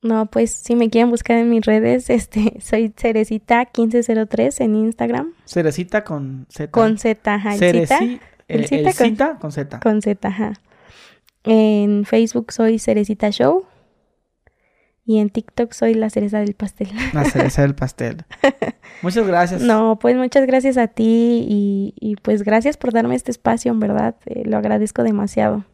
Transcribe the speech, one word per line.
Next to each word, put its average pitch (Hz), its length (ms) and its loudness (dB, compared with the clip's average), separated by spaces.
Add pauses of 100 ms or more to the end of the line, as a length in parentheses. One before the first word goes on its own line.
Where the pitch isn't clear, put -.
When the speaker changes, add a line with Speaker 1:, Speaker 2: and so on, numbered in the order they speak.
Speaker 1:
No, 220 260 0
pues, 226 240 0
si - 240 -4
me 233 140 2
quieren 233 200 4
buscar 233 280 0
en 233 120 2
mis 226 160 2
redes, 226 440 2
<laughs> - 0 -
este, 214 500 0
soy 220 380 -2
Cerecita 226 680 0
quince 233 380 0
cero 220 240 0
tres 233 320 -2
en 220 160 0
Instagram. 233 580 -2 (120)
Speaker 2:
Cerecita 175 580 -2
con 135 460 -10
Z. 151 220 -10
Speaker 1:
Con 220 260 2
Z, 214 360 -2
ajá, 208 220 -4
el 202 60 -6
Speaker 2:
Cereci-, 170 260 4
Speaker 1:
Cita. 180 160 2
El 247 160 -4 (300)
Speaker 2:
el, - 120 -2
el - 60 -4
Speaker 1:
Cita 302 260 2
con - 0 - (140)
Speaker 2:
Cita 254 320 0
con 151 140 -8
Z. 139 260 -8
Speaker 1:
Con 214 220 2
Z, 208 260 -2
ajá. 208 260 -4 (920)
En 208 600 2
Facebook 226 460 0
soy 226 280 0
Cerecita 214 520 0
Show. 294 320 2 (1400)
Y 220 140 2
en 208 100 0
TikTok 233 420 -6
soy 226 220 0
La 214 160 0
Cereza 208 300 -2
del 208 140 -2
Pastel. 202 360 -8 (120)
<laughs> 262 120 -6
Speaker 2:
La - 100 2
Cereza - 380 0
del 139 140 2
Pastel. 131 500 -8 (760)
Muchas 196 240 0
gracias. 175 360 0
Speaker 1:
No, 220 380 2
pues, 240 180 2
muchas 254 280 2
gracias 254 320 2
a 233 120 2
ti 233 580 2
y, 202 500 -2
y, 214 200 -6
pues, 208 260 -2
gracias 226 320 0
por 247 160 -4
darme 233 240 0
este 247 160 -6
espacio, 233 400 -2
en 226 80 0
verdad. 214 360 -2 (100)
Eh, - 200 -8
lo 214 120 -2
agradezco 214 460 -2
demasiado 208 600 -2 (100)